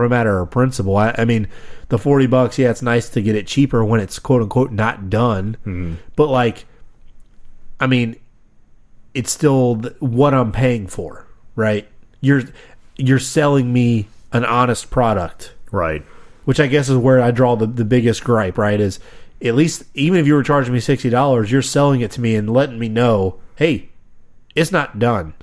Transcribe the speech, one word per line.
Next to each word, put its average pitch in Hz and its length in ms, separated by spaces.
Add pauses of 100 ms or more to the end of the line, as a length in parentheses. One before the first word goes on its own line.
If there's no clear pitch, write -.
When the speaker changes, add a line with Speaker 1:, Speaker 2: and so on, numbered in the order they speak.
Speaker 1:
of 120 80
a 123 40
matter 110 260
of 87 100
principle. 123 460
I, 110 220
I 113 60
mean, 113 220 (420)
the 117 100
forty 139 280
bucks, 123 320
yeah, 127 120
it's 113 120
nice 120 280
to 120 100
get 107 160
it 104 100
cheaper 127 380
when 110 160
it's - 180
quote-unquote 127 540
not 104 380
done. 107 460 (100)
Speaker 2:
Mm-hmm. 90 280 (220)
Speaker 1:
But, 151 120
like, 123 360 (1160)
I 135 60
mean, 120 300 (1000)
it's 120 160
still 127 460
th-, 117 240
what 135 340
I'm 120 180
paying 120 340
for, - 400 (280)
right? 107 320 (360)
You're, 135 220 (520)
you're 131 220
selling 139 540
me 120 360 (240)
an 120 120
honest 120 460
product. 104 600 (180)
Speaker 2:
Right. 80 320 (420)
Speaker 1:
Which 139 160
I 147 60
guess 135 220
is 135 80
where 127 240
I 120 100
draw 123 260
the, 110 100
the 120 180
biggest 117 400
gripe, 110 320
right? 104 240
Is 98 200 (440)
at 117 100
least, 156 300 (100)
even 160 240
if 151 80
you 147 80
were 143 80
charging 135 300
me 123 80
sixty 131 300
dollars, 120 420
you're 135 100
selling 139 380
it 110 120
to 120 80
me 113 160
and 104 160
letting 127 260
me 117 100
know, 110 520 (160)
"Hey, 151 320 (680)
it's - 160
not 147 300
done." 98 420